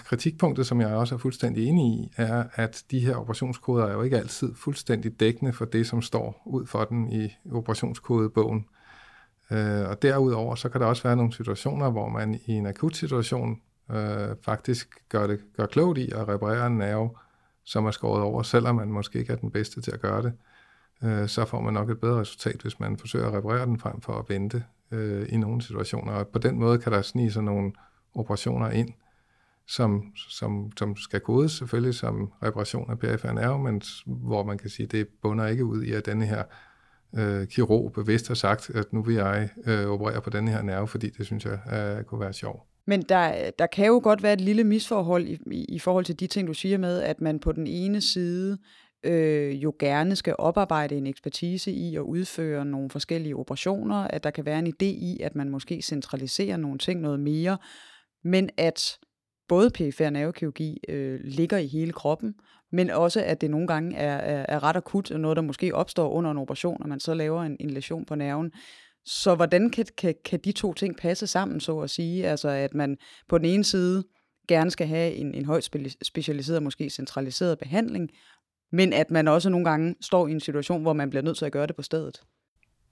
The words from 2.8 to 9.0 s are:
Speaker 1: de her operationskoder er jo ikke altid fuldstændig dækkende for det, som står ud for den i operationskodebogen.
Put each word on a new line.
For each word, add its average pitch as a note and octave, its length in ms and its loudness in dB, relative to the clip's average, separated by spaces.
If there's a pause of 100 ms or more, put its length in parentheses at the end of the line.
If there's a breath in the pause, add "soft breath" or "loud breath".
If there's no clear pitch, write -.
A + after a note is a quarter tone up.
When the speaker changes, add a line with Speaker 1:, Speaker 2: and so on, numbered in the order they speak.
Speaker 1:
de C3 80 2
her B2 160 2
operationskoder A#2 720 0
er G2+ 80 0
jo G#2 80 0
ikke C3 160 2
altid A#2 380 -4
fuldstændig A#2 640 -2
dækkende A#2 340 4
for A2+ 120 -6
det, A2+ 220 2
som A#2 140 0
står A2 440 -4
ud C3 200 -4
for A2 180 -2
den A2+ 280 -2
i G#2+ 240 -2 (160)
operationskodebogen. A2+ 1120 0 (840 soft breath)